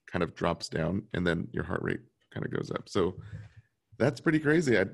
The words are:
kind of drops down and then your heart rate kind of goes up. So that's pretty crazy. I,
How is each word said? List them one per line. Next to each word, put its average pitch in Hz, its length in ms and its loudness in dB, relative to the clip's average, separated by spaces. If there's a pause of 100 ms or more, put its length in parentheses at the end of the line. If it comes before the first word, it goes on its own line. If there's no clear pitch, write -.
(100)
kind 90 120 -2
of 82 120 -2
drops 85 340 0
down 85 360 -2 (100)
and 90 120 0
then 85 260 0
your 85 120 -4
heart 90 180 -4
rate - 180 -2 (340)
kind - 100 -4
of - 80 -6
goes - 180 -2
up. - 160 -6
So 92 300 0 (840)
that's 123 220 2
pretty 156 200 2
crazy. 147 360 4
I, 95 60 6 (100)